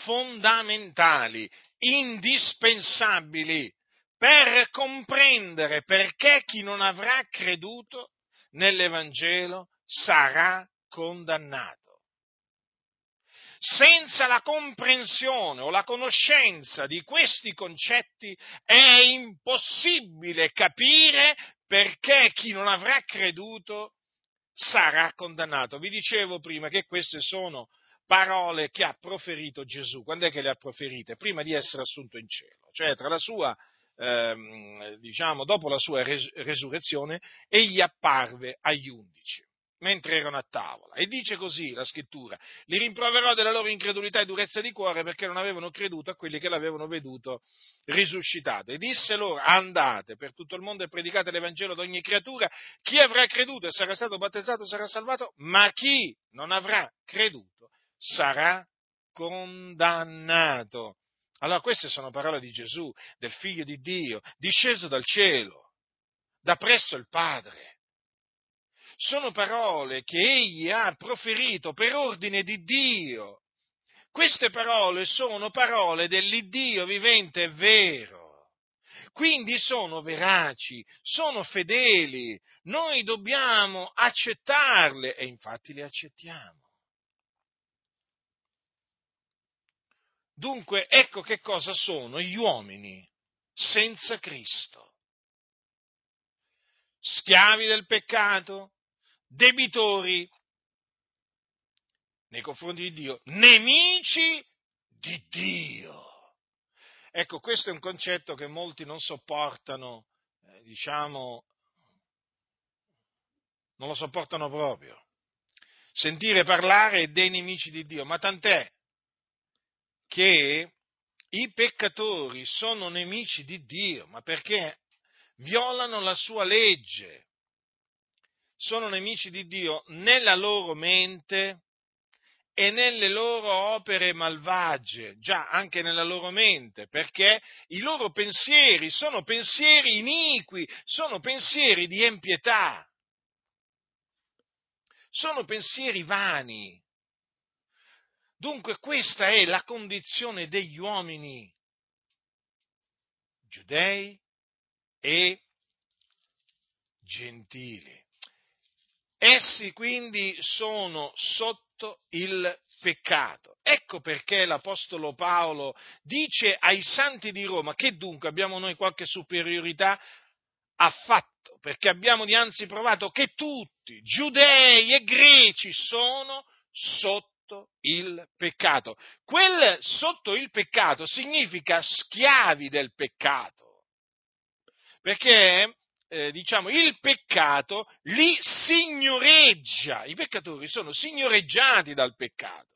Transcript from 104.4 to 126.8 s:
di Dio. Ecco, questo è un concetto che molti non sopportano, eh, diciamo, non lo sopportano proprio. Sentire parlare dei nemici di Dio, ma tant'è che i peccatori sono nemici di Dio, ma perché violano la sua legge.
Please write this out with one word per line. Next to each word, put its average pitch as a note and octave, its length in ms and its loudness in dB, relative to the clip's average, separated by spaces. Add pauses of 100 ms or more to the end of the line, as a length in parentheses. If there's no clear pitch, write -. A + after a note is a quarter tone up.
di D#3+ 400 -14
Dio. F3 720 -10 (1120)
Ecco, E3+ 260 -8
questo A3+ 300 -2
è F#3 40 -8
un D#3+ 60 -12
concetto F3+ 560 -8
che C#3+ 140 -14
molti E3 360 -16
non D3+ 140 -16
sopportano, C3+ 1080 -10 (420)
eh, G2 140 -20
diciamo, C3 800 -10 (2250)
non C3+ 120 -14
lo D3+ 60 -10
sopportano D3+ 540 -8
proprio. C#3 520 -8 (920)
Sentire F3+ 500 2
parlare F#3 680 4
dei F#3 180 2
nemici F3+ 400 -8
di D#3+ 140 -14
Dio, D3+ 200 -12
ma E3 140 -8
tant'è F#3 500 2 (1500)
che D#3+ 580 4 (580)
i G#3+ 220 -8
peccatori G3 920 -4
sono A3 440 -6
nemici F3 560 -8
di D#3 200 -18
Dio, D3+ 420 -8
ma A2+ 160 -20
perché E3 560 -6 (600)
violano A#3+ 600 -2
la F#3 160 0
sua G#3+ 300 -4
legge. F3+ 800 0 (1300)